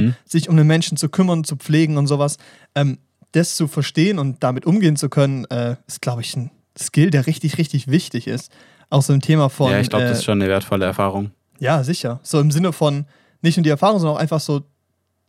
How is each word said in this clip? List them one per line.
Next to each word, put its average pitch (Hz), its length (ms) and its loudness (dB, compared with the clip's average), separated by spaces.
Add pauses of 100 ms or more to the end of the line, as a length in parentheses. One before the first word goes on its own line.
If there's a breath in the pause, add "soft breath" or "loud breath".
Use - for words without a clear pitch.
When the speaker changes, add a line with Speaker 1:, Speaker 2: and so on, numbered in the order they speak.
Speaker 1:
Mhm. 120 80 0 (100)
Speaker 2:
sich - 240 -2
um 165 80 4
den 151 100 6
Menschen 160 300 2
zu 156 120 -2
kümmern, 175 360 0
zu 151 120 -8
pflegen 156 400 0
und 143 120 2
sowas. 143 300 -2 (360 loud breath)
Ähm, 139 240 0 (340)
das 170 240 0
zu 160 120 -2
verstehen 165 500 -2
und 135 240 -4
damit 127 240 -2
umgehen 165 300 4
zu 143 120 -4
können, 135 380 0
äh, 120 300 -4 (100)
ist, - 140 -16
glaub 120 200 -4
ich, - 160 -10
ein 123 140 -6 (280)
Skill, 170 320 2
der 139 160 2
richtig, 156 320 -4
richtig 147 300 -2
wichtig 131 380 -2
ist. 113 240 -8 (400 soft breath)
Auch 139 120 4
so 147 100 0
ein 139 80 4
Thema 151 280 2
von, 131 220 0
Speaker 1:
Ja, 101 100 2
ich 127 100 0
glaub, 107 120 0
das 123 80 0
Speaker 2:
äh, 120 40 0
Speaker 1:
ist 117 100 -4
schon 104 160 0
eine 95 100 2
wertvolle 95 360 0
Erfahrung. 98 440 -2 (300)
Speaker 2:
Ja, 135 240 0
sicher. 127 380 -6
So - 180 0
im 151 100 4
Sinne 165 220 0
von 147 320 -2 (380 soft breath)
nicht 165 160 2
nur 175 60 4
die 156 60 4
Erfahrung, 190 300 2
sondern 156 160 0
auch - 40 -2
einfach 156 200 0
so 143 220 -4 (680)